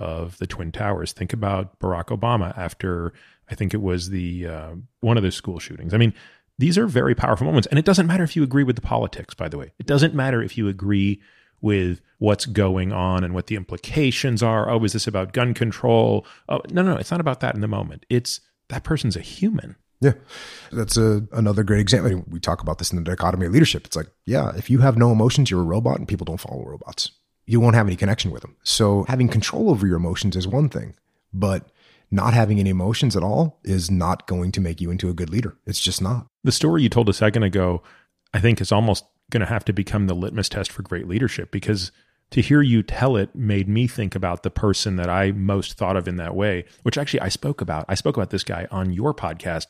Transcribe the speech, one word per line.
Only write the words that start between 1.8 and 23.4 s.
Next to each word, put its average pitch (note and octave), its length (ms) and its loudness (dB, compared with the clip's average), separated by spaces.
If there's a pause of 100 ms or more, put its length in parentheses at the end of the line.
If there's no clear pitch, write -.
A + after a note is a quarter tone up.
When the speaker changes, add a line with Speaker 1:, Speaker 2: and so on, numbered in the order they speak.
Speaker 1:
Barack F2+ 360 -2
Obama G#2+ 400 0
after, F2 560 -6 (380)
I A2+ 60 -10
think G2 180 -2
it G#2+ 80 -2
was F2+ 260 -2
the, F2 380 -6
uh, D#2+ 280 -12 (260)
one A#2 180 4
of G#2 40 2
the F#2 100 2
school F2 260 -8
shootings. E2 340 -8
I G#2+ 60 2
mean, A#2 160 4 (440)
these E3+ 200 2
are A#3 80 2
very C3+ 300 2
powerful B2 300 0
moments. C3 200 4
And C#3 140 2
it D#3+ 40 -2
doesn't F#3 220 6
matter F3 160 2
if D#3+ 140 -2
you D3+ 80 4
agree C3+ 180 2
with B2 140 2
the A2+ 60 -8
politics, - 520 -4
by E2+ 140 -8
the D2 100 -8
way. - 220 -14
It A#2 60 -8
doesn't C#3+ 280 4
matter C3 260 0
if - 160 -6
you G#2+ 120 0
agree G2 520 0 (400)
with F#2 400 0 (180)
what's G#2 280 2
going F#2+ 460 2
on F#2 320 0
and F2 100 -4
what F2+ 140 -6
the G#2 80 -4
implications A#2+ 880 -2
are. A2+ 260 2
Oh, A2+ 140 2
is G2+ 80 0
this A2 160 -4
about F#2+ 240 -4
gun B2 220 2
control? A2+ 680 2 (240)
Oh, - 120 -2 (100)
no, F3+ 120 0
no, F#3 100 2
no, - 60 0
it's - 120 -6
not F3 100 -2
about E3 200 -2
that B2 160 -2
in G#2 40 -4
the G#2 60 -2
moment. G2+ 420 -6
It's - 320 -2 (280)
that B2+ 160 -10
person's B2 320 -2
a E2+ 40 -6
human. - 540 -4 (260)
Speaker 2:
Yeah. C3+ 120 6 (580)
That's A2 260 -4
a, A2 360 4
another G#2 320 2
great G#2 160 4
example. F#2+ 480 2
We E2+ 100 -10
talk E2+ 220 -2
about D#2 180 -4
this - 140 -6
in F2 100 -2
The E2+ 80 -4
Dichotomy F2+ 360 0